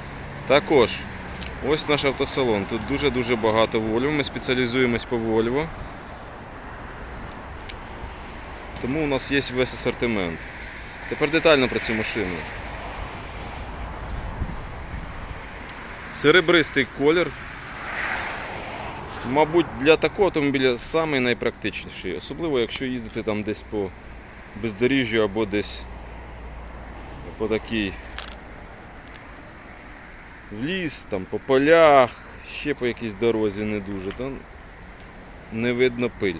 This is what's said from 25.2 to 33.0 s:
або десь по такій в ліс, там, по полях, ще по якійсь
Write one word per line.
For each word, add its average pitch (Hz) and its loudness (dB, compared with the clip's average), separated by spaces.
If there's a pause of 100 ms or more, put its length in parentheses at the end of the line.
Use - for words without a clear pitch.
або 107 2
десь 98 -2 (1500)
по 110 0
такій 107 0 (2500)
в 104 -6
ліс, 175 -2
там, 95 -2
по 104 -4
полях, 143 10 (400)
ще - -2
по 123 -2
якійсь 113 -2